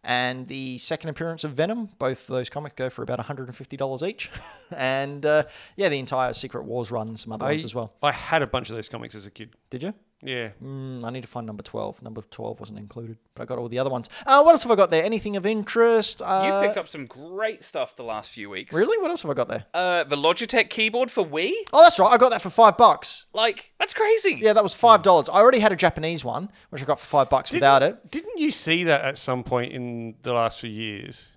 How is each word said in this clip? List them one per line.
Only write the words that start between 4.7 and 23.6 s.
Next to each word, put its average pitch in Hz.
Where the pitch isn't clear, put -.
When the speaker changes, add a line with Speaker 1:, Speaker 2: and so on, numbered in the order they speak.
Speaker 1:
And, 139
uh, 151
yeah, 196
the 143
entire 127
Secret -
Wars 117
run 113
and 110
some 113
other 110
Speaker 2:
I, 135
Speaker 1:
ones 156
as 113
well. 117
Speaker 2:
I 143
had -
a 131
bunch 117
of 113
those 107
comics 117
as 101
a 101
kid. 110
Speaker 1:
Did 127
you? 208
Speaker 2:
Yeah. 123
Speaker 1:
Mm, 131
I 117
need 127
to -
find 117
number 104
twelve. 104
Number 113
twelve 110
wasn't 107
included, 113
but 120
I -
got 123
all 120
the 117
other 135
ones. 123
Uh, 277
what 330
else 302
have 240
I 214
got 185
there? 160
Anything 208
of 185
interest? 226
Uh, 190
Speaker 3:
You've 196
picked 208
up 165
some 143
great 185
stuff -
the 123
last 107
few 101
weeks. 101
Speaker 1:
Really? 254
What 330
else 339
have 156
I -
got 127
there? 107
Speaker 3:
Uh, 175
the 143
Logitech 170
keyboard 226
for 202
Wii? 160
Speaker 1:
Oh, 311
that's 339
right. 196
I 247
got 247
that 220
for 190
five 220
bucks. -
Speaker 3:
Like, 220